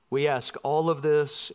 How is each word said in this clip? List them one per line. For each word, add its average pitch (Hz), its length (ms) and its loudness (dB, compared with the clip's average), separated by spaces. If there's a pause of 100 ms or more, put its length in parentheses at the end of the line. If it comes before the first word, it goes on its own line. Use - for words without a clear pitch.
(100)
We 139 180 2
ask 131 340 -2
all 160 280 2
of 147 100 -2
this 147 540 0